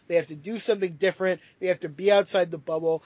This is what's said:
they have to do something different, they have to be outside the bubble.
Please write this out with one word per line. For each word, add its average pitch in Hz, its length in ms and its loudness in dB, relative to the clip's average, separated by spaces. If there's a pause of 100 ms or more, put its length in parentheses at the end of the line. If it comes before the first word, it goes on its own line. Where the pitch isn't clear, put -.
they 170 80 2
have 156 100 2
to 156 80 -14
do 180 240 -8
something 196 360 -2
different, 185 460 0 (200)
they 185 80 -2
have 180 100 2
to 180 100 -8
be 160 220 0
outside 196 400 2
the 165 80 -10
bubble. 160 480 -2